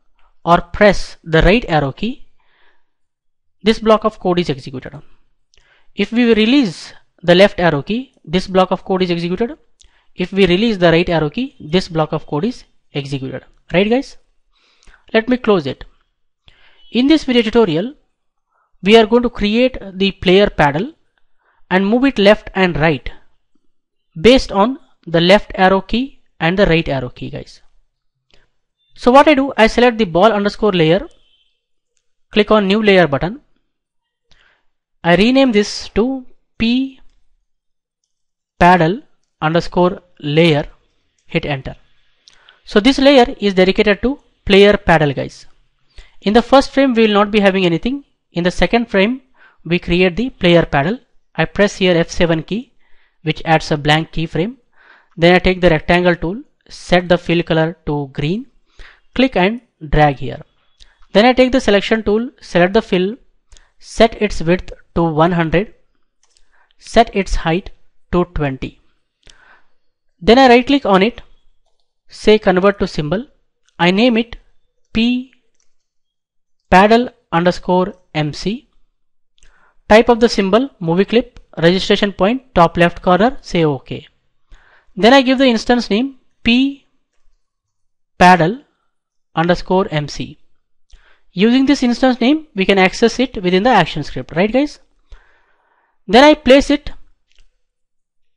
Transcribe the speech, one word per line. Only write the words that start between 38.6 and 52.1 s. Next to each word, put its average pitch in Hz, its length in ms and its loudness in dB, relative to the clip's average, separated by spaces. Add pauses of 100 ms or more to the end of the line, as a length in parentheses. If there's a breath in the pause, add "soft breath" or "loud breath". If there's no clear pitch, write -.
underscore 175 600 -2 (200)
layer, 151 420 2 (600)
hit - 200 -6
enter. 135 300 -10 (880 soft breath)
So - 160 0
this 254 180 2
layer 269 280 4 (160)
is 202 120 -2
dedicated 190 480 0
to 269 180 -4 (260)
player 202 320 4
paddle, 156 340 0
guys. 135 360 -10 (760 soft breath)
In 196 100 -4
the 226 100 4
first - 300 2
frame, 269 220 0
we 220 140 2
will 208 60 0
not 202 160 2
be 208 120 0
having 190 240 2
anything. 233 400 -4 (260)
In 175 140 -4
the 180 60 -2
second 233 380 -2
frame, 208 320 -2 (440 soft breath)
we 170 140 -2
create 180 360 -2
the 240 140 -4
player 175 360 2
paddle. 156 320 -2 (380)
I 160 80 -2
press 202 320 -2
here 180 220 0
F 165 120 -2
seven 165 320 -2